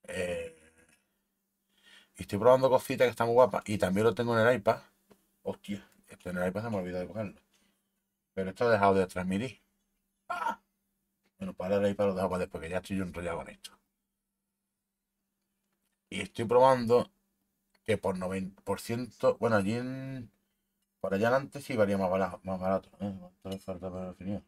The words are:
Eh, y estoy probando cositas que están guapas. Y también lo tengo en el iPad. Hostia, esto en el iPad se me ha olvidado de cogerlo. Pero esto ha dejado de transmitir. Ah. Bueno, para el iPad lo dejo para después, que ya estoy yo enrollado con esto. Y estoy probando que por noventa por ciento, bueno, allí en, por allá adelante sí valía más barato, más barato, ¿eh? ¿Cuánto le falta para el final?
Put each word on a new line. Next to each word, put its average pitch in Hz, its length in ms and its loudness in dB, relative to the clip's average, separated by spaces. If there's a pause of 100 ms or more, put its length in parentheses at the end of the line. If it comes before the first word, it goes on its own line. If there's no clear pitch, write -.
Eh, 87 680 -8 (1400)
y - 80 -14
estoy 101 160 -4
probando 127 300 6
cositas 127 360 2
que 120 60 2
están 117 200 0
guapas. 120 360 6
Y 104 100 -2
también 95 280 2
lo 113 100 4
tengo 117 220 0
en 110 100 6
el 123 80 6
iPad. 110 260 0 (640)
Hostia, 98 440 -10 (200)
esto - 220 -14
en 90 80 -6
el 90 120 -2
iPad 101 140 -6
se 117 60 -6
me 104 80 -4
ha - 20 -2
olvidado 90 240 -6
de 87 60 -10
cogerlo. 101 320 -10 (920)
Pero 95 160 -6
esto 120 180 -2
ha 117 40 4
dejado 101 240 6
de 95 100 4
transmitir. 92 560 -6 (680)
Ah. 359 300 -6 (760)
Bueno, - 160 -10
para 92 220 -2
el 101 160 2
iPad 101 160 0
lo 92 80 0
dejo 92 140 0
para 90 100 -2
después, 87 240 -6
que 82 60 -10
ya 90 80 -4
estoy 92 200 -6
yo 95 60 -2
enrollado 85 340 -8
con - 120 -12
esto. - 220 -20 (2500)
Y 95 120 -6
estoy 113 240 -6
probando 120 680 4 (720)
que 104 140 0
por 95 200 -2
noventa 95 460 -6
por 98 180 -6
ciento, 123 580 -2
bueno, 113 180 2
allí 98 160 0
en, 131 560 -8 (680)
por 95 140 -4
allá 104 160 2
adelante 139 320 -2
sí 131 160 -8
valía 101 200 2
más 95 120 0
barato, 92 340 -2
más 95 160 -6
barato, 92 300 -2 (100)
¿eh? 98 200 -6
¿Cuánto 90 300 -18
le 95 100 -8
falta 92 320 -10
para 92 180 -10
el 90 60 -16
final? 95 320 -8